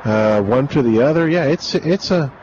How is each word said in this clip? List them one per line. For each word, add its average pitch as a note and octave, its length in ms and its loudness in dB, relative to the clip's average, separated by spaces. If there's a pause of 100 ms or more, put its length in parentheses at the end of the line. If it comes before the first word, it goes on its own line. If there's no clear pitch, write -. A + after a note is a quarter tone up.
uh, G#2+ 380 2
one B2+ 260 0
to D3 140 0
the A2+ 200 2
other. D#3+ 260 2
Yeah, E3 180 0
it's, - 280 -2
it's F3+ 380 -2
a D#3 200 -2 (100)